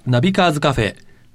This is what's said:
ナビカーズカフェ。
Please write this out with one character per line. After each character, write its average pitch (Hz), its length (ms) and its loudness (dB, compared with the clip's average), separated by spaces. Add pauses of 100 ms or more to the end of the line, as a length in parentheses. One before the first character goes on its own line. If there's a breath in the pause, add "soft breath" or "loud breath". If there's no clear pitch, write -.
ナ 123 160 0
ビ 185 100 2
カ 190 160 2
ー 165 40 2
ズ 147 80 -6
カ 143 140 0
フ 123 80 -2
ェ。 98 140 -4 (400 soft breath)